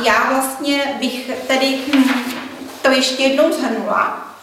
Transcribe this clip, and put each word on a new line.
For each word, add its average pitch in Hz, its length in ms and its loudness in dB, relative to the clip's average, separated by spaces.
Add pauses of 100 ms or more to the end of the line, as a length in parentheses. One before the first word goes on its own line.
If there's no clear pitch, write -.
já 226 260 2
vlastně 277 680 0
bych 254 320 -4 (160)
tedy, 269 300 2 (160)
hm, 262 160 6 (720)
to 262 100 4
ještě 262 320 0
jednou 277 300 4
shrnula - 760 -2 (160)